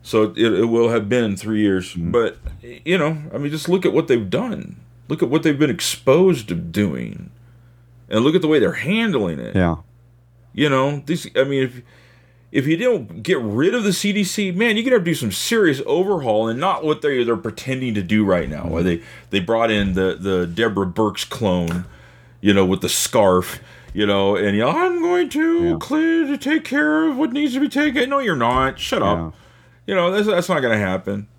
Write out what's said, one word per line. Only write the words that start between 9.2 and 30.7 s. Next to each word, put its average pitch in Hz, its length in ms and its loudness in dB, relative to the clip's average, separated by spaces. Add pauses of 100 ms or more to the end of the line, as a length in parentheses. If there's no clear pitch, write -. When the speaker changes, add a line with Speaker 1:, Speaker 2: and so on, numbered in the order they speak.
Speaker 1:
it. 58 160 -10
Speaker 2:
Yeah. 85 220 2 (760)
Speaker 1:
You 147 160 0
know, 139 380 0
these, 165 300 -4
I 131 80 4
mean, 135 200 0
if, 123 180 -8 (680)
if 135 160 0
you 160 100 2
don't 175 460 -2
get 156 180 0
rid 120 340 0
of 233 100 -2
the 196 80 2
C 202 200 -2
D 202 120 0
C, 190 280 -4
man, 214 240 0
you're 226 80 -2
gonna 254 120 4
have 180 80 2
to 170 60 0
do 151 40 2
some 107 180 -4
serious 175 540 2
overhaul 139 640 0
and 113 100 -4
not 165 240 -2
what 151 200 -2
they're, 135 220 0
they're 117 120 0
pretending 127 580 -6
to 101 80 -2
do 107 220 2
right 87 240 2
now. 73 140 -8
Speaker 2:
Mm-hmm. 82 80 -6
Speaker 1:
Where 85 120 -2
they, 85 200 0 (280)
they 98 100 0
brought 113 300 2
in 101 220 0
the, 95 260 0
the 90 280 -2
Deborah 98 400 0
Birx 98 420 -2
clone, 90 560 -2 (560)
you 101 120 4
know, 98 120 6
with 92 160 0
the 90 80 -4
scarf, 92 720 2 (320)
you 104 140 0
know, 101 280 2
and, 101 220 0
you 110 60 2
know, 127 80 2
"I'm 349 320 0
going 349 260 0
to 330 420 0
Speaker 2:
Yeah. 330 80 -2
Speaker 1:
clear 320 480 0
to 277 120 -4
take 311 260 -2
care 302 420 0
of 277 100 -2
what 254 160 -2
needs 277 220 -2
to 269 60 -2
be 294 80 0
taken." 277 420 0
No, 277 80 0
you're 214 160 0
not. 127 440 0
Shut 196 240 -2
up. 95 160 2
Speaker 2:
Yeah. 80 120 -6 (560)
Speaker 1:
You 196 100 -4
know, 175 160 2
that's, 208 140 2
that's 180 220 0
not 165 120 2
gonna 113 180 2